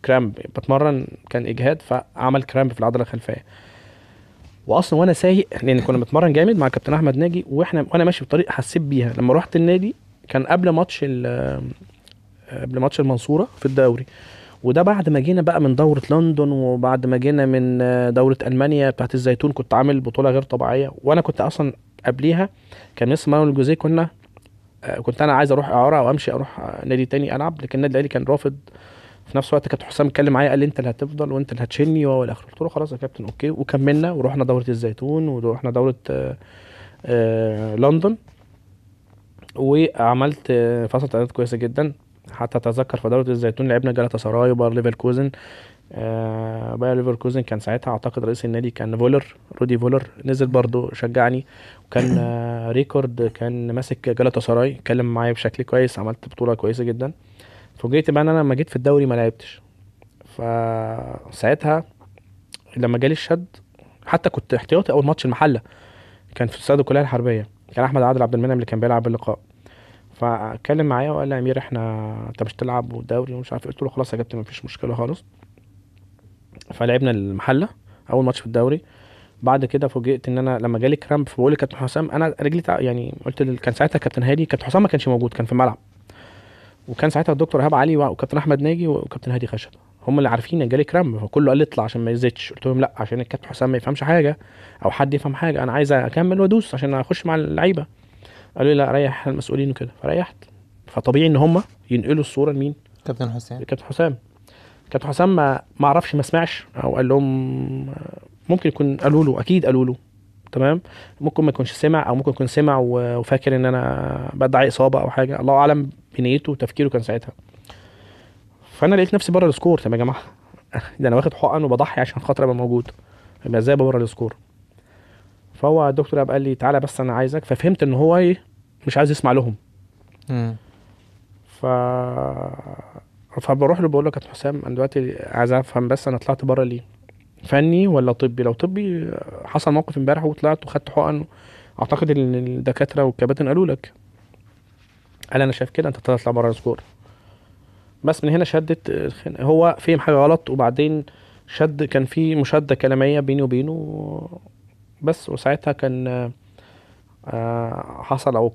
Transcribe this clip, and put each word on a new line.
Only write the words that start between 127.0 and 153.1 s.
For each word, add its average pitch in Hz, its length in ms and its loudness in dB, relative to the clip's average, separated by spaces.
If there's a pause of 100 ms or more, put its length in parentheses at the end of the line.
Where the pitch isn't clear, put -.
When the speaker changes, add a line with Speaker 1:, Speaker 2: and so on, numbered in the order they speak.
Speaker 1:
انا 127 120 -2
عايزك". 131 320 -2
ففهمت 165 380 0
ان 139 100 2
هو 160 240 4
ايه، 180 240 4 (460)
مش 139 100 -2
عايز 147 140 4
يسمع 143 200 0
لهم. 120 240 2 (760)
Speaker 2:
مم. 117 260 -4 (920)
Speaker 1:
ف-، - 1900 -6
فبروح 143 400 2
له 165 60 2
بقول 143 180 2
له: 151 60 -2
"كابتن - 180 -10
حسام، 143 360 -6
انا 123 100 -6
دلوقتي 131 440 -2
عايز 120 340 0
افهم 127 340 0
بس 131 200 0
انا 127 100 -2
طلعت 139 280 -4
بره 131 180 2
ليه؟" 123 180 -4 (640)
فني 165 440 4
ولا 131 240 4
طبي؟ 123 320 0
لو 117 100 2
طبي، 185 580 -4 (340)
حصل 156 260 0
موقف 151 260 0
امبارح 143 280 0
وطلعت 151 400 0
وخدت - 240 -6
حقن، 151 360 0 (540)
اعتقد 147 320 0
ان 131 240 2
الدكاتره 127 680 -2
والكباتن 135 440 0
قالوا 175 180 2
لك. - 260 -6 (1400)
قال: 135 100 2
"انا 135 100 2
شايف 127 180 -6
كده، 156 200 -2
انت 127 80 -8
تطلع 120 340 -2
بره 117 180 0
السكور". 117 300 -4 (1200)
بس 156 200 -2
من 147 60 2
هنا 170 140 2
شدت 160 460 -2
الخناقة. - 540 -6
هو 160 360 4
فهم 165 200 2
حاجه 151 160 2
غلط، 151 340 4
وبعدين 135 540 0 (440)
شد، 151 360 -2
كان 135 220 0
في 160 300 0
مشاده 143 400 2
كلاميه 135 440 2